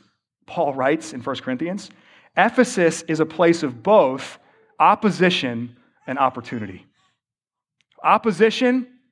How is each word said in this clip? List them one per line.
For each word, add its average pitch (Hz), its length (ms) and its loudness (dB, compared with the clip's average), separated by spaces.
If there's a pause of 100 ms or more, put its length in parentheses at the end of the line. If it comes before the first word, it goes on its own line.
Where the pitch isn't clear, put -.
(460)
Paul 151 260 -4
writes 135 400 -2
in 135 80 -12
First 127 220 -8
Corinthians, 160 480 -8 (460)
Ephesus 190 680 2
is 156 160 -4
a 156 80 2
place 170 380 2
of 120 180 -8
both 151 560 2 (400)
opposition 165 1000 0 (300)
and 131 100 -6
opportunity. 120 680 -4 (1160)
Opposition, 220 840 2 (260)